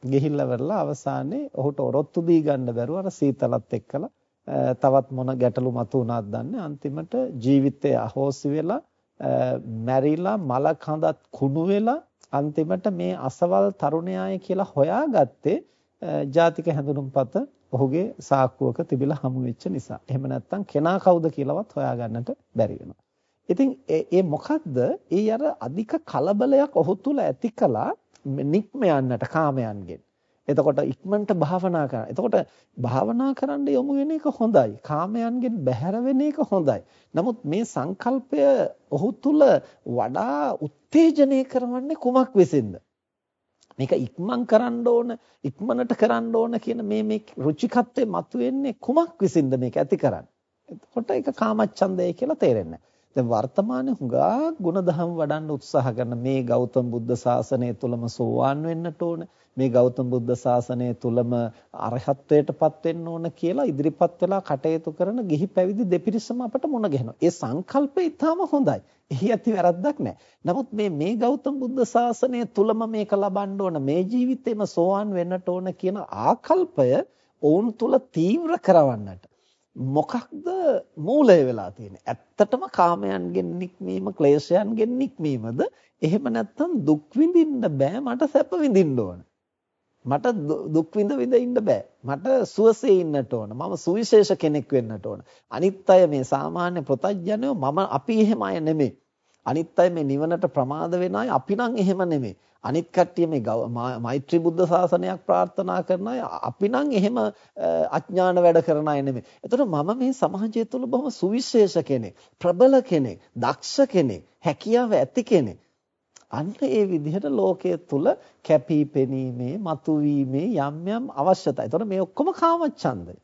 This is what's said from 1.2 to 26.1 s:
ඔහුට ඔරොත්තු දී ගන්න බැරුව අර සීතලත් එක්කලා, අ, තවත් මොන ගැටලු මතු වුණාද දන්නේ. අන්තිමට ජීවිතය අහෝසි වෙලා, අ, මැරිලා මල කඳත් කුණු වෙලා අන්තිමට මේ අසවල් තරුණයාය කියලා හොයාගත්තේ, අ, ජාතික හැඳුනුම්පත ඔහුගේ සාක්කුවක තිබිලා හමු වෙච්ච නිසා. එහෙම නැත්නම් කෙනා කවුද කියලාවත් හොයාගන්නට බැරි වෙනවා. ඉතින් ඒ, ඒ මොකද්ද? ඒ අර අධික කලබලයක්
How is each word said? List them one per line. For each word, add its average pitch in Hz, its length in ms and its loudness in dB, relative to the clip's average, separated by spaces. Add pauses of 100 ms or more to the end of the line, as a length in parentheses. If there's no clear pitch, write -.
ඔහුට 143 280 -4
ඔරොත්තු 143 420 -2
දී 165 200 4
ගන්න 131 320 -2
බැරුව 120 220 -4
අර 190 140 -4
සීතලත් 123 640 0
එක්කලා, 139 340 -8 (400)
අ, 131 260 0
තවත් 131 360 2
මොන 131 240 -4
ගැටලු 123 380 0
මතු 120 260 -2
වුණාද 117 280 -2
දන්නේ. 117 340 -8
අන්තිමට 151 540 -10 (220)
ජීවිතය 135 600 2
අහෝසි 135 520 -2
වෙලා, 156 320 -2 (400)
අ, 135 100 -2 (500)
මැරිලා 151 580 0
මල 139 360 -2
කඳත් 156 440 -4 (100)
කුණු 139 380 -2
වෙලා 220 320 0 (300)
අන්තිමට 156 640 -2
මේ 180 280 -4
අසවල් 175 540 0
තරුණයාය 185 680 -4
කියලා 190 300 0
හොයාගත්තේ, 180 920 2 (440)
අ, 175 60 -6 (200)
ජාතික 165 400 2
හැඳුනුම්පත 139 680 -2 (340)
ඔහුගේ 139 380 0 (140)
සාක්කුවක 131 640 0
තිබිලා 139 380 -2
හමු 131 200 -4
වෙච්ච 123 260 -6
නිසා. 180 360 -8
එහෙම 131 220 -4
නැත්නම් 131 400 -6
කෙනා 165 340 0
කවුද 170 300 4
කියලාවත් 147 440 -4
හොයාගන්නට 120 580 -4 (220)
බැරි 113 240 -2
වෙනවා. - 240 -18 (480)
ඉතින් 269 200 2 (160)
ඒ, 160 220 0
ඒ 180 160 4
මොකද්ද? 180 540 -2 (320)
ඒ 202 200 0
අර 226 140 -2 (160)
අධික 165 340 -6 (100)
කලබලයක් 247 720 2